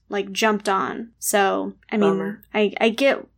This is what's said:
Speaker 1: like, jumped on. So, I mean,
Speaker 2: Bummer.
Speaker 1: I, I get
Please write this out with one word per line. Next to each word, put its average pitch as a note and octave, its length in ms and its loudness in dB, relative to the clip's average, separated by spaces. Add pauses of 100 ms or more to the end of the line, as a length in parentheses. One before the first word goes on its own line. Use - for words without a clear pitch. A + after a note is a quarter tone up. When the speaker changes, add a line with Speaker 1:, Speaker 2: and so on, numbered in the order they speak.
Speaker 1:
like, G3 240 -6
jumped G#3 360 0
on. G3 500 -2
So, G3 560 0 (160)
I A3 60 -2
mean, G3+ 140 4
Speaker 2:
Bummer. G3 420 -4
Speaker 1:
I, G#3 280 0
I A3+ 100 4
get C4 340 0 (140)